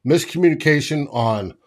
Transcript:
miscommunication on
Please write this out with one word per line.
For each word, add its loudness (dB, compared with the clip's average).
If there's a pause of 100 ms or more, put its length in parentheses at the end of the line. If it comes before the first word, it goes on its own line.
miscommunication 0
on -2 (120)